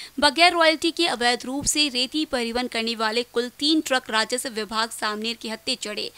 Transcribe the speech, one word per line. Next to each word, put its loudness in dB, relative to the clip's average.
बगैर 6
रॉयल्टी 4
के 0
अवैध 0
रूप -4
से 2
रेती -2
परिवहन -2
करने -2
वाले 0
कुल -2
तीन 2
ट्रक -2
राजस्व 0
विभाग -4
सावनेर -4
के -8
हत्थे -6
चढ़े। -8